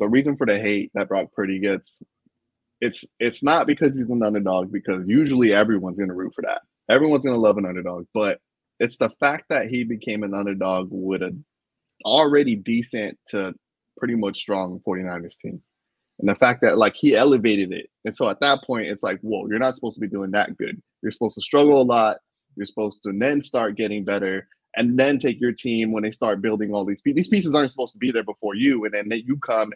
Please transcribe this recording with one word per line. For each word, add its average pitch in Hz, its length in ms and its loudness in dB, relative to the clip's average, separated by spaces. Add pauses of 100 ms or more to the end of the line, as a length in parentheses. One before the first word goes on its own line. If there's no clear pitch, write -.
the 104 80 0
reason 139 300 2
for 135 80 0
the 101 120 2
hate 104 360 -2
that 101 140 -2
Brock 95 240 -2
Purdy 95 280 -4
gets, 98 420 -4 (800)
it's, 120 240 -4 (160)
it's 117 220 -2
not 147 260 2
because 139 280 0
he's 120 140 -4
an 120 120 0
underdog, 98 500 0
because 95 340 -4
usually 127 460 4
everyone's 101 480 2
gonna 92 120 -2
root 90 220 -8
for - 80 -8
that. - 200 -4 (260)
Everyone's 139 360 4
gonna 123 140 0
love 107 180 6
an 101 100 -2
underdog, 90 460 -8
but 101 280 -2 (400)
it's 117 160 0
the 110 140 0 (100)
fact 147 300 0
that 120 180 0
he 123 160 -2
became 107 400 -6
an 98 100 -6
underdog 95 560 -2
with 95 320 -4
a 90 120 -6 (720)
already 143 520 4
decent 113 600 -4 (120)
to 98 260 -6 (420)
pretty 120 200 -4
much 101 200 -2
strong 92 480 -4
forty-niners 90 540 -8
team. - 240 -14 (560)
And 101 100 0
the 101 60 2
fact 123 280 4
that, 113 140 4
like, 123 180 4
he 143 220 4
elevated 107 560 4
it. - 160 -10 (160)
And 110 100 -8
so 123 140 0
at - 120 -4
that 139 240 2
point, 113 240 -4
it's 101 160 -6
like, 95 160 -4
"Whoa, 104 280 -6
you're 107 120 -2
not 131 160 0
supposed 113 180 -8
to - 60 -16
be 107 80 -4
doing 95 240 -6
that 101 240 0
good. - 260 -8 (200)
You're 107 100 -4
supposed - 240 -4
to 104 60 -10
struggle 147 380 6
a 127 40 4
lot. 113 340 2 (380)
You're 101 100 -8
supposed 107 380 -6
to 101 120 -4
then 139 280 0
start 110 320 -2
getting 104 280 -4
better 98 440 -4 (280)
and 120 220 2
then 135 220 4
take 127 200 -2
your 120 120 2
team 113 400 -2
when 110 100 -2
they 107 80 -2
start 104 320 -2
building 107 320 -2
all 101 100 -2
these 98 160 -4
pe-, 143 120 0
these 165 160 0
pieces 170 260 2
aren't 143 160 2
supposed - 220 -8
to - 60 -20
be 123 120 -2
there 113 140 0
before 101 320 -6
you. 123 280 2
And 104 80 -4
then 104 320 -4
you 135 140 -2
come 110 380 -2